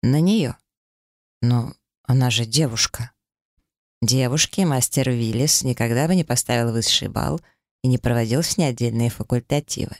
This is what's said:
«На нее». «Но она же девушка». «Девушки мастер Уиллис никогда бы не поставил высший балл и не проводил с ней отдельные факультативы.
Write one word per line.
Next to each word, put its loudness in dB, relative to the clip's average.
«На 4
нее». 2
«Но 0
она 4
же 0
девушка». -2
«Девушки 0
мастер 0
Уиллис 0
никогда 0
бы 2
не 2
поставил 0
высший 0
балл -4
и 2
не 4
проводил 0
с -4
ней 2
отдельные 0
факультативы. -4